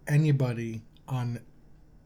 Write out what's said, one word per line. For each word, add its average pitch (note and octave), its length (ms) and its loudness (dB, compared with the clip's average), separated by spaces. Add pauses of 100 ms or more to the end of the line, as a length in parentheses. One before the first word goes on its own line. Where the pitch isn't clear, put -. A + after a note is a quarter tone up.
anybody B2 760 2 (240)
on A#2+ 320 -4 (680)